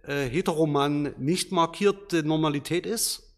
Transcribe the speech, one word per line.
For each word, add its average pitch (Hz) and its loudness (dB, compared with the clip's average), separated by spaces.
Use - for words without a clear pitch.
äh, 143 -4
Heteromann 147 0
nicht 160 -2
markierte 175 2
Normalität 156 0
ist - -4